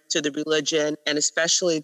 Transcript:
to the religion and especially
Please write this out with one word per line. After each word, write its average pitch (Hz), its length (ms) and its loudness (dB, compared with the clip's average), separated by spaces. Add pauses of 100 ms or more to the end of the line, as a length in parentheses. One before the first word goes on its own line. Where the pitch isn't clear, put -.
(100)
to 170 100 0
the 147 120 -2
religion 151 640 0 (100)
and 147 100 0
especially 165 680 0